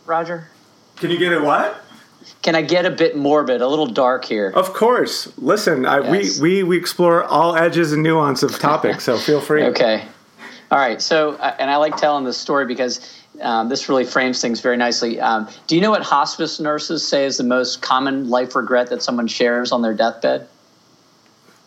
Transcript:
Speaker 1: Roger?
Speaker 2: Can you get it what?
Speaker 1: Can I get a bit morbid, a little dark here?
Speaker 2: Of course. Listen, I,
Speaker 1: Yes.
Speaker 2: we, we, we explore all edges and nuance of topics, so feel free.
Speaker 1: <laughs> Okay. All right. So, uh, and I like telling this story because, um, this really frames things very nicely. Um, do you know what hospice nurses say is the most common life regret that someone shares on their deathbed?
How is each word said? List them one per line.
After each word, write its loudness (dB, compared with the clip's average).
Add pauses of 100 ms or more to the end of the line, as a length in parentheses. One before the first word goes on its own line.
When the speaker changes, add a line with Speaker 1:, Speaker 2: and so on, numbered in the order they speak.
Speaker 1:
Roger? -4 (500)
Speaker 2:
Can -4
you 0
get 2
it 2
what? 0 (680)
Speaker 1:
Can 2
I 2
get 2
a 0
bit 2
morbid, 2
a 2
little 0
dark 0
here? -2
Speaker 2:
Of 0
course. 0
Listen, 0
I, 2 (120)
Speaker 1:
Yes. 0
Speaker 2:
we, 2
we, 0
we 2
explore 2
all 2
edges 2
and 0
nuance 2
of -2
topics, 0
so 2
feel 0
free. 0
Speaker 1:
<laughs> 2
Okay. 0 (640)
All 2
right. 0
So, 0
uh, -4
and -2
I 2
like 0
telling 0
this -4
story -2
because, -4 (420)
um, -2
this -4
really 2
frames -2
things -2
very 0
nicely. -2
Um, 0 (180)
do 0
you 4
know 2
what 0
hospice -2
nurses -4
say 0
is -2
the -2
most 0
common 0
life 0
regret 0
that -4
someone -2
shares 0
on 0
their 0
deathbed? -2 (1200)